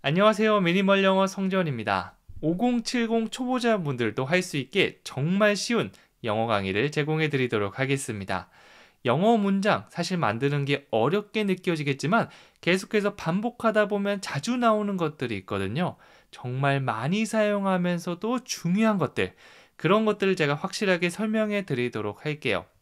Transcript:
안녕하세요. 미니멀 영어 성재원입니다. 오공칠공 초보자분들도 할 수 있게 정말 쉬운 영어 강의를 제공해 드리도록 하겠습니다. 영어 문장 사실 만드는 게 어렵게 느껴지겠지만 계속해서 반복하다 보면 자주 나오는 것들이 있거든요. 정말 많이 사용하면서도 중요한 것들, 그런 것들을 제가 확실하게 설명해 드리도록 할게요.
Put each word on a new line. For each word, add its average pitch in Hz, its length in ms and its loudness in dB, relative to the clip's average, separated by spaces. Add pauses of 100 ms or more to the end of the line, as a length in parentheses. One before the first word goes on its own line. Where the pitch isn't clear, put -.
안녕하세요. 208 580 4
미니멀 196 420 4
영어 190 240 4
성재원입니다. 160 880 -2 (260)
오공칠공 226 880 0
초보자분들도 180 960 -2
할 175 160 0
수 180 160 -6
있게 131 460 0
정말 196 520 0
쉬운 185 360 -2 (320)
영어 113 240 0
강의를 104 440 0
제공해 156 380 -2
드리도록 120 480 -2
하겠습니다. 110 720 -4 (560)
영어 185 320 4
문장 196 520 0
사실 175 280 -4
만드는 139 480 0
게 139 240 -2
어렵게 180 540 0
느껴지겠지만 165 840 0 (320)
계속해서 196 540 0
반복하다 214 760 0
보면 202 320 -2
자주 233 360 -4
나오는 214 400 2
것들이 151 420 -2
있거든요. 104 580 -2 (340)
정말 139 500 -2
많이 135 460 -2
사용하면서도 196 1160 0
중요한 208 540 0
것들, 113 380 -2 (400)
그런 214 300 2
것들을 202 300 2
제가 147 200 0
확실하게 180 560 0
설명해 208 540 -2
드리도록 120 600 -4
할게요. 139 400 -2 (160)